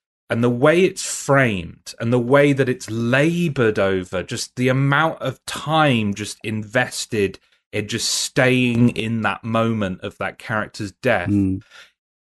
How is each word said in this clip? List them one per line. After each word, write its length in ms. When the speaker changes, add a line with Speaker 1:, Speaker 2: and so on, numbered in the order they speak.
Speaker 1:
And 140
the 60
way 340
it's 180
framed 960
and 140
the 60
way 340
that 160
it's 220
labored 880
over, 440
just 340
the 120
amount 540
of 240
time 640
just 320
invested 920
in 160
just 220
staying 800
in 320
that 200
moment 600
of 160
that 200
character's 540
death. 380
Speaker 2:
Mm. 320